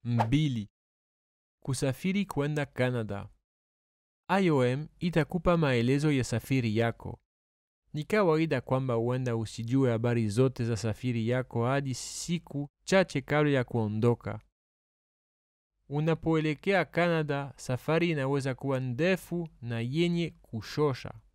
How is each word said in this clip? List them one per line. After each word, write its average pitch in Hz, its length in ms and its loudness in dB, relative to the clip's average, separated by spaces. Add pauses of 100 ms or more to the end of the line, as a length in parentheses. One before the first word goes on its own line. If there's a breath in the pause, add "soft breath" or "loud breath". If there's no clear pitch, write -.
Mbili. 117 640 0 (920)
Kusafiri 165 640 -2
kwenda 143 400 -2
Canada. 110 600 -4 (1000)
I 185 220 4
O 135 140 4
M 135 240 0 (100)
itakupa 170 580 0
maelezo 139 560 2
ya 131 120 0
safari 117 520 0
yako. 113 440 -2 (720)
Ni 147 120 -6
kawaida 160 560 2
kwamba 131 340 -2
huenda 120 420 0
usijue 117 540 0
habari 117 380 2
zote 123 360 2
za 113 120 -2
safari 113 520 -2
yako 120 380 -2
hadi 135 280 -2
siku - 760 -6 (160)
chache 185 360 2
kabla 147 320 2
ya 131 120 2
kuondoka. 110 760 0 (1500)
Unapoelekea 156 960 0
Canada, 151 720 -2
safari 160 540 0
inaweza 135 440 0
kuwa 135 260 -2
ndefu 165 680 -2 (140)
na 117 180 -4
yenye 165 500 0 (120)
kuchosha. - 680 -4 (220)